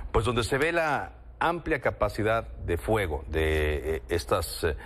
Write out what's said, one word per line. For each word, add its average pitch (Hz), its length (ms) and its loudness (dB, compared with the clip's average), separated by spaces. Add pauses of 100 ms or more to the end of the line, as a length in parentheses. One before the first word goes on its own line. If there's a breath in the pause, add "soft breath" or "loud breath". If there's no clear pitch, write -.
(140 loud breath)
pues 113 120 6
donde 120 180 2
se 135 140 0
ve 156 140 2
la 147 420 0 (300)
amplia 156 380 0
capacidad 110 680 0 (200)
de 87 100 2
fuego 85 500 0
de, 78 680 0
eh, 76 140 -6
estas, - 540 0
eh, 78 120 0 (100)